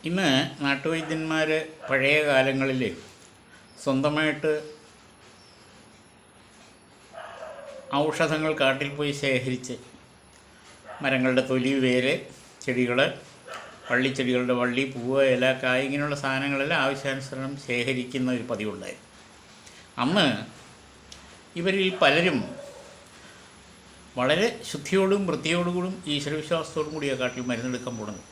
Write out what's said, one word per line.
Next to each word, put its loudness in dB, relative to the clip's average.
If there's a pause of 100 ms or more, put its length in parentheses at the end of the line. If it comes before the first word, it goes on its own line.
ഇന്ന് 2 (300)
നാട്ടുവൈദ്യന്മാർ 0 (420)
പഴയ 4 (100)
കാലങ്ങളിൽ 4 (960)
സ്വന്തമായിട്ട് 0 (3500)
ഔഷധങ്ങൾ 0
കാട്ടിൽ 2
പോയി -2
ശേഖരിച്ച് -2 (1300)
മരങ്ങളുടെ 2
തൊലി, 2
വേര്, 4 (460)
ചെടികൾ, 0 (920)
വള്ളിച്ചെടികളുടെ 2
വള്ളി, 2
പൂവ്, 0
ഇല, 4 (100)
കായ്, 2
ഇങ്ങനെയുള്ള -2
സാധനങ്ങളെല്ലാം 0
ആവശ്യാനുസരണം -2 (100)
ശേഖരിക്കുന്ന -2
ഒരു -4
പതിവുണ്ടായിരുന്നു. -8 (880)
അന്ന് 4 (1300)
ഇവരിൽ 2
പലരും 6 (1800)
വളരെ 2 (180)
ശുദ്ധിയോടും 2
വൃത്തിയോടുകൂടും 0
ഈശ്വരവിശ്വാസത്തോടും -2
കൂടിയാണ് -2
കാട്ടിൽ -2
മരുന്നെടുക്കാൻ -4
പോണത്. -10 (120)